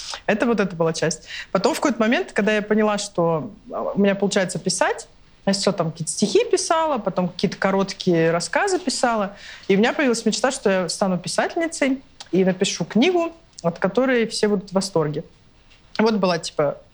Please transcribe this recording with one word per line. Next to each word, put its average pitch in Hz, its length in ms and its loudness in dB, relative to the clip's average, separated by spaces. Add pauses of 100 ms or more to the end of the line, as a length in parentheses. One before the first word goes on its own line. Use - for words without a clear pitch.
(260)
Это 214 200 2
вот 233 140 2
это 190 160 -2
была 165 160 2
часть. 160 320 -4 (300)
Потом 190 200 2
в - 60 -4
какой-то 277 220 0
момент, 269 320 2
когда 214 200 2
я 214 80 2
поняла, 214 360 2
что 165 520 -2 (460)
у - 60 0
меня 196 120 4
получается 190 460 0
писать, 320 480 -2 (380)
я 196 80 2
сначала 196 240 0
там 165 140 -2
какие-то - 200 -6
стихи 349 400 2
писала, 320 460 0
потом 185 320 -2
какие-то - 260 -2
короткие 190 760 0
рассказы 349 460 0
писала, 226 600 -2 (320)
и 196 60 6
у 190 40 4
меня 240 140 4
появилась 247 320 0
мечта, 226 260 2
что - 180 -2
я 185 200 2
стану 185 280 0
писательницей 277 840 -2 (320)
и 185 100 4
напишу 185 400 0
книгу, 330 480 2 (320)
от 170 160 -2
которой 240 480 2
все 220 220 -2
будут 202 220 -2
в - 20 -12
восторге. 165 500 -2 (760)
Вот 220 180 4
была, 185 240 2
типа, 147 380 -2 (160)